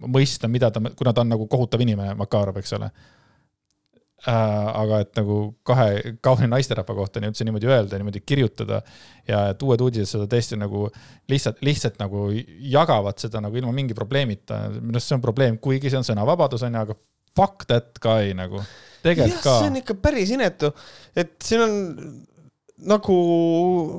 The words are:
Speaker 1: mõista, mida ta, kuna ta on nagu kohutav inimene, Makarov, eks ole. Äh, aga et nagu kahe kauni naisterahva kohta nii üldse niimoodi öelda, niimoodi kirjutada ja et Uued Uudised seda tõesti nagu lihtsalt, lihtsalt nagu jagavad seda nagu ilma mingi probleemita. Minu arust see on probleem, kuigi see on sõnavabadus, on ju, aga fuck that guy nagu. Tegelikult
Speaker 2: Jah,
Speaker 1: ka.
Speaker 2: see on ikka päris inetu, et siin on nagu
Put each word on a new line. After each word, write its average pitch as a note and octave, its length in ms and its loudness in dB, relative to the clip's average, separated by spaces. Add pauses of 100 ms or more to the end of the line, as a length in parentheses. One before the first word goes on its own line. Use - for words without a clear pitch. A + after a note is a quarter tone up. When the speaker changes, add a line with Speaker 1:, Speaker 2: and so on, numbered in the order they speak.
Speaker 1:
mõista, B2+ 480 0
mida A#2+ 240 2
ta, A2 80 -2 (160)
kuna B2+ 160 2
ta B2 80 2
on A#2 80 2
nagu A2 180 0
kohutav B2 380 0
inimene, G2+ 320 0
Makarov, G2+ 400 -2
eks G2 160 -8
ole. G#2 160 -6 (1400)
Äh, A#2+ 60 0 (400)
aga G#2+ 300 0
et - 100 -8
nagu G#2 220 0 (260)
kahe A2+ 540 2 (100)
kauni B2+ 240 4
naisterahva A#2 480 -2
kohta G2 240 -4
nii G#2+ 80 -4
üldse A2 160 -6
niimoodi A2 240 -2
öelda, G2+ 320 2
niimoodi G2+ 240 -8
kirjutada G#2+ 540 0 (500)
ja G#2 220 2
et F#2+ 100 -8
Uued B2 240 2
Uudised A2+ 240 -2
seda G#2 160 -4
tõesti A2+ 320 -2
nagu G2+ 300 -4 (420)
lihtsalt, C3+ 320 -2
lihtsalt C3+ 400 -2
nagu G2+ 220 -4 (100)
jagavad A#2+ 880 0
seda A2+ 240 -6
nagu G#2+ 160 -6
ilma B2 160 -4
mingi C3 160 -4
probleemita. A2 640 -4 (160)
Minu A#2 240 -4
arust - 140 -4
see C3+ 80 0
on - 20 -2
probleem, A#2 400 2
kuigi C3+ 320 0
see C3 80 0
on A#2+ 80 -4
sõnavabadus, B2+ 560 0
on A#2+ 80 -4
ju, A2+ 80 -2
aga G#2+ 160 -6 (400)
fuck G3 320 0
that - 320 0
guy A2 320 2
nagu. F#2 300 -8 (420)
Tegelikult E3 320 4
Speaker 2:
Jah, D#4+ 80 -6
Speaker 1:
ka. C3 160 6
Speaker 2:
see G#2 80 2
on C4+ 140 -2
ikka G3 180 -6
päris A#3+ 320 2
inetu, F3+ 400 0 (400)
et F3 320 -2
siin A3+ 160 2
on G#3+ 160 2 (1120)
nagu G3+ 320 4 (760)